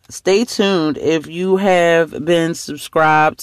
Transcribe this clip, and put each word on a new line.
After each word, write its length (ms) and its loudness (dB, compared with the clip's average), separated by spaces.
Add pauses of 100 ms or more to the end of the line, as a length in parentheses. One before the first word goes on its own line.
stay 360 0
tuned. 520 -2
If 300 -2
you 300 -2
have 680 2
been 300 0
subscribed 880 0